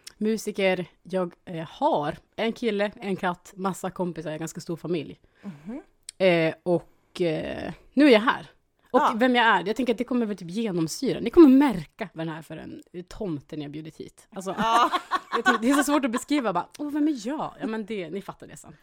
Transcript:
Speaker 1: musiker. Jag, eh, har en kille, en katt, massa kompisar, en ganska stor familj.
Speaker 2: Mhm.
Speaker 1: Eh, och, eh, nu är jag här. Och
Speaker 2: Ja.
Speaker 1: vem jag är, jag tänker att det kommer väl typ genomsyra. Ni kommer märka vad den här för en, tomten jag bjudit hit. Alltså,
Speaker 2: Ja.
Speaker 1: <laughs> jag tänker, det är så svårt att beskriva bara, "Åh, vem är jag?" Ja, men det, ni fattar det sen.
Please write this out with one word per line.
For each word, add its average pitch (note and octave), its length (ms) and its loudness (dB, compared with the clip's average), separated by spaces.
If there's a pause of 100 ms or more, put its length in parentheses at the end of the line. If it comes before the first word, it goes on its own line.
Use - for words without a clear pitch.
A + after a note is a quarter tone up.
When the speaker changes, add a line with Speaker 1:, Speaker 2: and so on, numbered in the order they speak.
(180)
Speaker 1:
musiker. G3 680 0 (180)
Jag, F3+ 300 -4 (120)
eh, E3 240 -10
har F3+ 480 -2 (180)
en A3 180 -2
kille, G#3 420 -2
en G3 200 -6
katt, - 400 -6
massa F#3 360 -4
kompisar, E3+ 400 -6
en D#3 80 -10
ganska E3 220 -10
stor E3+ 160 -8
familj. D#3+ 420 -6 (220)
Speaker 2:
Mhm. F#3+ 400 -14 (360)
Speaker 1:
Eh, E3+ 360 4 (100)
och, - 580 -4
eh, D#3 520 -4 (200)
nu C#4 120 6
är D4+ 40 8
jag A3 120 8
här. - 260 -2 (440)
Och B3+ 80 4
Speaker 2:
Ja. C4 160 4
Speaker 1:
vem B3 200 2
jag A#3+ 100 4
är, F#3 220 4
jag A3 80 -2
tänker B3 180 0
att - 40 -2
det B3+ 60 -4
kommer A#3+ 220 -2
väl G#3 120 -6
typ E3+ 120 -12
genomsyra. F3+ 680 -2
Ni G3 100 -4
kommer D#4 200 10
märka A#3+ 640 2
vad D#3+ 140 -6
den D#3+ 80 -8
här D#3+ 60 -14
för D#3 160 -16
en, - 260 -14 (240)
tomten D#3 540 -10
jag D3 100 -10
bjudit D#3 260 -14
hit. - 340 -18
Alltså, F#3 260 -8
Speaker 2:
Ja. A3+ 320 2 (220)
Speaker 1:
<laughs> - 240 -4
jag - 100 -2
tänker, A#3 160 4
det A#3 80 2
är C#4+ 40 4
så C#4+ 100 4
svårt C#4+ 220 2
att B3 60 0
beskriva A#3+ 420 -2
bara, F3 140 -2 (120)
"Åh, D4 120 -6
vem D4 160 0
är B3 200 -4
jag?" C#4 320 -6
Ja, F3+ 80 -6
men A3 180 -6
det, F#3+ 240 -8
ni F#3+ 120 -8
fattar - 260 -16
det - 100 -20
sen. D#3+ 260 -20